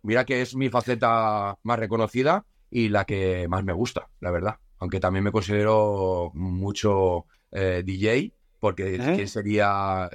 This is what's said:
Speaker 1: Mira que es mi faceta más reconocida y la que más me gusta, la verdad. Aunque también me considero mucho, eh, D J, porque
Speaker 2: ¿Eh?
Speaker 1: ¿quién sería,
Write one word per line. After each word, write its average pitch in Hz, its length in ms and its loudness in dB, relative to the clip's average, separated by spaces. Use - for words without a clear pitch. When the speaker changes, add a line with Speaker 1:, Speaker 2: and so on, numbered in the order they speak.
Speaker 1:
Mira 117 220 2
que 127 160 0
es 123 120 -6
mi 131 140 0
faceta 113 960 0
más 113 160 0
reconocida 117 680 0
y 113 200 0
la 101 160 2
que 92 420 -2
más 92 160 -2
me 95 80 -2
gusta, - 380 -4
la 104 120 -4
verdad. 90 260 -2
Aunque 92 200 -4
también 95 240 0
me 101 80 0
considero 101 1000 2
mucho, 92 920 0
eh, 92 320 -2
D 95 160 -4
J, 123 340 0
porque 95 360 -2
Speaker 2:
¿Eh? 131 200 0
Speaker 1:
¿quién 101 140 -2
sería, 101 840 0